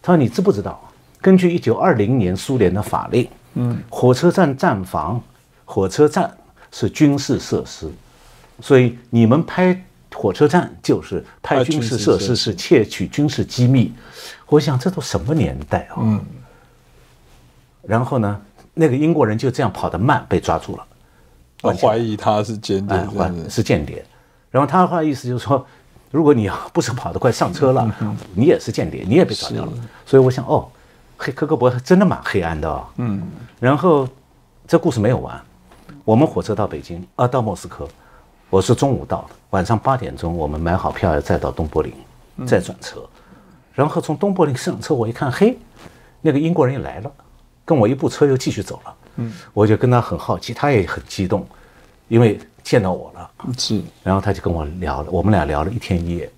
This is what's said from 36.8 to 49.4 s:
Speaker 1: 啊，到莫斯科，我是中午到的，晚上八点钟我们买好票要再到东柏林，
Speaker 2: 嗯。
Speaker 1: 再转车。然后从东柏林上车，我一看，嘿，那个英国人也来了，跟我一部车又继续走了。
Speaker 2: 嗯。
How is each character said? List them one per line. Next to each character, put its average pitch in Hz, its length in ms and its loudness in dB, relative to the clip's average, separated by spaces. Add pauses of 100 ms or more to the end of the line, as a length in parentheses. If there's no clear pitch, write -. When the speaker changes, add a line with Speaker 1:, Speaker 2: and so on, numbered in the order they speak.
Speaker 1:
啊， 123 120 2
到 127 140 0
莫 107 140 -4
斯 - 120 -16
科， 76 200 -14 (640)
我 95 120 4
是 117 140 4
中 139 160 0
午 82 140 -4
到 - 180 -6
的， - 120 -20 (140)
晚 92 160 -2
上 110 140 0
八 135 180 0
点 78 180 -8
钟 85 220 -6
我 80 80 -2
们 76 140 -6
买 85 180 0
好 80 140 -4
票 87 220 0
要 73 60 0
再 85 180 0
到 73 140 -4
东 80 160 -4
柏 78 140 -2
林， - 120 -6 (440)
Speaker 2:
嗯。 135 80 -10
Speaker 1:
再 123 140 2
转 - 200 -8
车。 - 220 -16 (720)
然 143 160 -2
后 170 100 -4
从 156 160 -6
东 202 160 -2
柏 185 140 2
林 143 100 -4
上 127 240 -6
车， 117 140 -4
我 117 140 0
一 113 40 -6
看， 135 200 -6
嘿， 220 260 2 (640)
那 160 100 2
个 135 60 0
英 165 160 0
国 175 100 2
人 131 120 0
也 120 60 -6
来 69 180 -10
了， 120 120 -12 (540)
跟 170 100 2
我 110 120 4
一 131 80 0
部 139 120 -4
车 143 200 2
又 131 100 2
继 139 140 -2
续 107 100 -6
走 - 240 -10
了。 - 100 -18 (200)
Speaker 2:
嗯。 113 180 -8 (180)